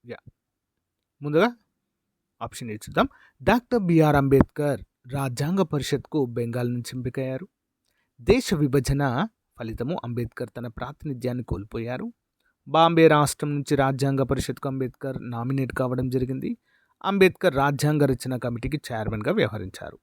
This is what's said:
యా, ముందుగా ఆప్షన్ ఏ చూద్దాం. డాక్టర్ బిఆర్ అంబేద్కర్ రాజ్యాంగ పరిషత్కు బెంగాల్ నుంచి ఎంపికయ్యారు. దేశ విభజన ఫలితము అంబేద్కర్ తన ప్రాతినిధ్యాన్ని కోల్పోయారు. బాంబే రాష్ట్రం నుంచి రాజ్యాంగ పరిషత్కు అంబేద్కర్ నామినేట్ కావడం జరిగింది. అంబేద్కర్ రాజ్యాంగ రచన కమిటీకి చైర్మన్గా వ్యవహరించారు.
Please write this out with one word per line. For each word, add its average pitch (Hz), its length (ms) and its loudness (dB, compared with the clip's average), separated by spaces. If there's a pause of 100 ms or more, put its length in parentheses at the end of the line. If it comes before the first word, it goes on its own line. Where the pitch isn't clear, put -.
యా, 120 100 -14 (1040)
ముందుగా 170 340 2 (840)
ఆప్షన్ 117 280 -10
ఏ 107 40 -6
చూద్దాం. 156 340 -2 (340)
డాక్టర్ 226 400 2
బిఆర్ 156 340 6
అంబేద్కర్ 139 680 2 (300)
రాజ్యాంగ 139 500 -2
పరిషత్కు 143 640 -2
బెంగాల్ 120 460 -4
నుంచి 123 240 -8
ఎంపికయ్యారు. 131 520 -6 (720)
దేశ 202 340 4
విభజన 139 760 0 (300)
ఫలితము 120 460 -6
అంబేద్కర్ 120 520 -6
తన 120 100 -10
ప్రాతినిధ్యాన్ని 123 760 -8
కోల్పోయారు. 120 680 -8 (560)
బాంబే 160 400 6
రాష్ట్రం 147 460 2
నుంచి 143 220 -2
రాజ్యాంగ 135 460 0
పరిషత్కు 131 460 -4
అంబేద్కర్ 131 600 -8
నామినేట్ 123 420 -4
కావడం 127 360 -2
జరిగింది. 131 480 -2 (480)
అంబేద్కర్ 185 500 4
రాజ్యాంగ 143 480 2
రచన 127 340 0
కమిటీకి 123 400 -4
చైర్మన్గా 110 560 -4
వ్యవహరించారు. 104 720 -2